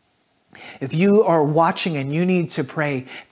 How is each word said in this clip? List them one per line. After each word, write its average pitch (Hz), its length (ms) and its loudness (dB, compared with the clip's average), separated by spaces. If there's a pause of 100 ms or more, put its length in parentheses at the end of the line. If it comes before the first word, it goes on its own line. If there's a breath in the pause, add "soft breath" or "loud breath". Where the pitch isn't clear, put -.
(800 loud breath)
If 135 140 -6
you 202 280 4
are 165 220 2
watching 165 520 0
and 139 160 -6
you 170 140 0
need 180 240 0
to 151 140 -4
pray, 139 420 -4 (260 loud breath)